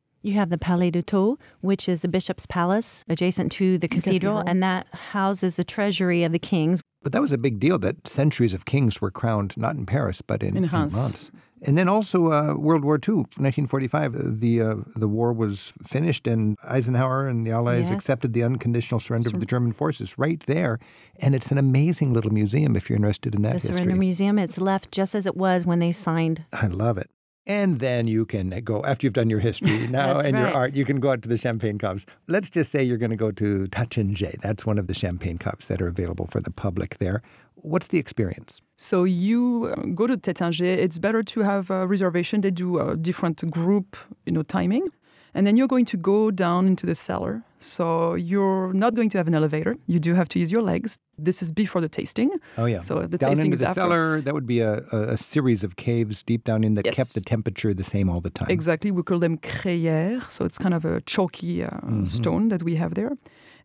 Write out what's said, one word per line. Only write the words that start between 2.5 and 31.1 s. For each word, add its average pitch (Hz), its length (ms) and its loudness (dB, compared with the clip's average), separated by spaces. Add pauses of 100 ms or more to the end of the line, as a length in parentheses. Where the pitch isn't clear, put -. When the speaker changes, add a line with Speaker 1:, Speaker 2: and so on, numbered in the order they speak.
Speaker 1:
adjacent 165 460 0
to 185 240 2
the 165 100 -2
Speaker 2:
The - 0 -
Speaker 1:
cathedral, 190 520 0
Speaker 2:
cathedral. - 60 -4
Speaker 1:
and 185 180 0
that 185 240 0 (260)
houses 190 420 0
the 180 80 0
treasury 180 600 0
of 165 100 0
the 170 60 2
kings. 170 420 2 (200)
Speaker 3:
But 135 120 -4
that 240 80 2
was 269 100 2
a 135 60 2
big 117 200 0
deal, 151 220 2
that - 260 -4
centuries 127 480 2
of 92 120 -8
kings 135 340 2
were 98 120 -2
crowned, 104 440 -2
not 117 220 -2
in 117 80 -6
Paris, 120 360 -2
but - 220 -4
in, 95 140 0
Speaker 2:
In 185 80 2
Speaker 3:
in 156 40 0
Speaker 2:
Reims. 151 240 0
Speaker 3:
Reims. - 380 -4 (320)
And 143 140 4
then 180 120 4
also, 185 420 4
uh, 147 240 2
World 151 300 2
War 151 120 4
Two, 185 280 0 (120)
nineteen 139 300 0
forty-five, 135 480 0
uh, - 80 -6
the, 117 380 2
uh, 110 140 0 (200)
the 107 140 0
war 117 240 0
was 107 400 -4 (120)
finished, 147 400 0
and 110 300 2 (100)
Eisenhower 131 640 0
and 117 180 -2
the 113 60 -2
Allies 120 380 2
Speaker 1:
Yes. - 20 0
Speaker 3:
accepted 135 400 -2
the 117 120 2
unconditional 117 580 0
surrender 117 260 -2
of 107 80 -4
Speaker 2:
Sur- 180 40 -2
Speaker 3:
the 113 60 -2
German 123 280 0
forces - 440 -4
right 151 280 0
there. 139 340 0 (420)
And 135 140 4
it's - 160 -2
an 139 60 2
amazing 139 560 4
little 110 180 2
museum 107 460 2
if - 120 -4
you're 117 60 2
interested 104 400 0
in 104 60 2
that 107 80 2
Speaker 1:
The 127 60 0
Speaker 3:
history. - 200 -2
Speaker 1:
Surrender 180 220 2
Museum, 190 420 2
it's 190 180 -2
left 190 360 -2
just 190 220 0
as 196 100 -2
it 185 100 -2
was 185 300 2
when 175 140 2
they 170 120 2
signed. 165 600 0
Speaker 3:
I 107 140 0
love 101 300 0
it. - 120 -6 (360)
And 196 340 0
then 123 280 0
you 110 180 2
can 95 240 -2 (140)
go, 110 220 -2
after 135 200 0
you've 117 80 2
done 113 160 2
your 107 100 2
history 113 480 0
Speaker 1:
<laughs> 127 120 -2
Speaker 3:
now 135 140 2
Speaker 1:
That's 143 140 2
Speaker 3:
and 135 80 2
Speaker 1:
right. - 60 2
Speaker 3:
your - 120 2
art, 135 220 2
you 139 100 2
can 139 160 0
go 139 100 2